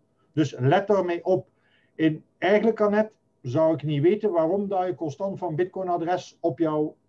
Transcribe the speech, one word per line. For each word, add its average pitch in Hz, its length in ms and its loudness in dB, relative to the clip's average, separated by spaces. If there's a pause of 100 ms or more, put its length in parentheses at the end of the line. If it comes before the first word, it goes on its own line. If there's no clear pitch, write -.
(320)
Dus 151 260 -2
let 165 280 2
daarmee 180 380 0
op. 185 240 0 (480)
En 156 280 0 (140)
eigenlijk, 208 420 2
Annette, 208 320 2 (300)
zou 160 320 2
ik 151 80 -8
niet 147 200 -2
weten 208 280 2
waarom 175 380 0
dat 185 180 -2
je 180 80 -4
constant 185 440 -8
van 175 180 -6
Bitcoin-adres 180 840 -4
op - 180 -2
jouw 156 380 0 (120)